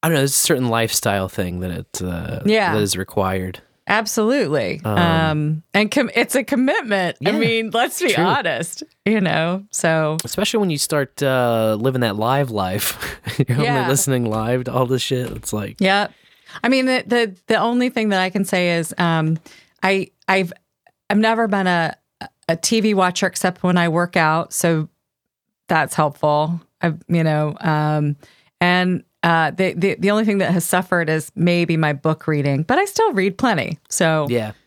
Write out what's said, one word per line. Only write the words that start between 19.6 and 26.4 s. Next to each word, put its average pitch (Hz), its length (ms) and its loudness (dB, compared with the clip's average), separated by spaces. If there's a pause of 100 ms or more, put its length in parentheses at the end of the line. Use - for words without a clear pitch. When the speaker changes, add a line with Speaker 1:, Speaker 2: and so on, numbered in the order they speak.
Speaker 2:
I, 196 260 2 (180)
I've, 190 240 0 (580)
I've 196 100 2
never 226 280 2
been 196 200 0
a, 170 280 0 (520)
a 165 80 2
T 220 260 0
V 214 140 2
watcher 185 320 2
except 180 340 -2
when 180 160 2
I 170 120 4
work 175 280 0
out. 160 360 2
So 160 360 0 (800)
that's 156 260 0
helpful. 151 680 0 (220)